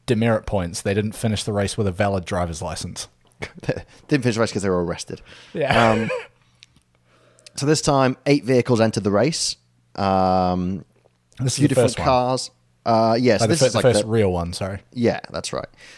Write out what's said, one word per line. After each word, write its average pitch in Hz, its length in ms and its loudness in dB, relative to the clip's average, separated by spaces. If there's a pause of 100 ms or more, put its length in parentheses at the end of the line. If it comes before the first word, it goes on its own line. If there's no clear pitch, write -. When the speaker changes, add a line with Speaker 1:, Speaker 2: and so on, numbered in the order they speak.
Speaker 1:
demerit 113 400 0
points. 92 360 -4
They 101 120 -2
didn't 107 200 -2
finish 110 320 -4
the 110 80 -4
race 101 240 -2
with 104 100 0
a 92 40 -2
valid 98 340 -2
driver's 87 360 -4
license. 87 460 -10 (320)
Speaker 2:
<laughs> - 220 -16
Didn't - 600 -4
finish 120 100 2
the 113 80 0
race 107 100 0
'cause 98 120 -4
they 98 60 0
were 90 140 2
arrested. - 380 -8 (320)
Speaker 1:
Yeah. 117 380 2
Speaker 2:
Um, 110 180 0 (1500)
so 139 120 -4
this 156 140 4
time, 135 440 2
eight 143 180 4
vehicles 120 380 2
entered 110 220 2
the 101 80 0
race. 120 460 0 (380)
Um, 92 880 0 (560)
Speaker 1:
This 127 140 -2
is - 60 -4
Speaker 2:
few 135 80 4
Speaker 1:
the 139 80 2
Speaker 2:
different 120 140 4
Speaker 1:
first - 100 -8
one. 85 60 -2
Speaker 2:
cars. 127 460 0 (320)
Uh, 113 360 4
yes, 117 220 4
Speaker 1:
Like 113 80 2
the 160 40 4
Speaker 2:
this 160 60 0
Speaker 1:
fir-, 175 80 4
Speaker 2:
is - 60 2
Speaker 1:
the 120 40 0
Speaker 2:
like 101 60 0
Speaker 1:
first 110 220 4
Speaker 2:
the - 20 -10
Speaker 1:
real 107 240 2
one, 87 220 -4
sorry. 98 260 -8 (120)
Speaker 2:
Yeah, 117 280 0 (100)
that's - 240 -8
right. - 140 -8 (300)